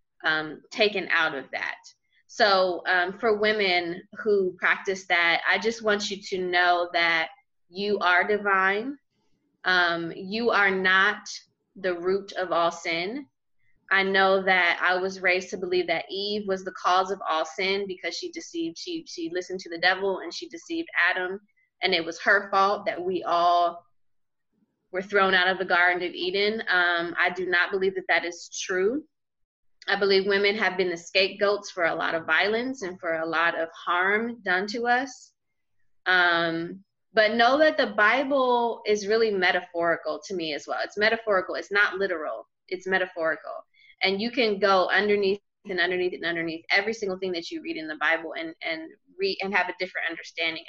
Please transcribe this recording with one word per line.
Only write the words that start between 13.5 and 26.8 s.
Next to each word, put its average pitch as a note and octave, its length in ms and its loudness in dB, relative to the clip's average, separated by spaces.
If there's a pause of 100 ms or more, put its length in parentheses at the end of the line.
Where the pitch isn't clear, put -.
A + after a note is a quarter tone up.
I G3 120 4
know F#3+ 400 4
that F#3 400 2
I F3+ 140 2
was F#3+ 240 -4
raised F#3 300 2
to G#3 60 -8
believe F3+ 300 -2
that E3 220 -2
Eve G#3 380 -4
was F#3+ 180 -2
the F#3 80 -10
cause F#3 380 2
of G3 80 -6 (100)
all D#3+ 160 0
sin G3 420 -2
because E3+ 300 -8
she - 140 -10
deceived, E3 460 -8
she, E3 300 -10
she E3 260 -8
listened F3+ 280 -6
to F3 80 -16
the E3+ 80 -10
devil F#3 420 0
and - 140 -10
she - 160 -12
deceived E3 380 -8 (240)
Adam. F#3 280 -4 (440)
And F#3+ 100 2
it E3 100 0
was D#3+ 180 -8
her G3+ 300 2
fault G3 340 2
that F3 180 -4
we F3+ 200 -4
all F3 640 2 (1040)
were F#3 100 -4
thrown G3 320 4
out F#3 140 6
of F#3+ 100 2
the F#3 80 -2
Garden F3+ 420 4
of E3 60 -6
Eden. G3+ 480 -2
Um, F3 560 2